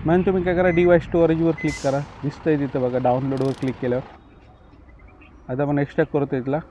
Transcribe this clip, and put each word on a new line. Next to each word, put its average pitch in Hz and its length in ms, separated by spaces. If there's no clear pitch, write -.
म्हणून 175 200
तुम्ही 185 180
काय 180 120
करा, 185 140
डिव्हाइस 175 340
स्टोरेजवर 165 480
क्लिक 160 220
करा, 139 160
दिसतंय 147 580
तिथं 139 240
बघा, 127 160
डाउनलोडवर 131 540
क्लिक 127 300
केल्यावर. 123 220
आता 131 140
आपण 143 160
एक्स्ट्रॅक्ट 143 340
करतो 143 220
इथला. 135 240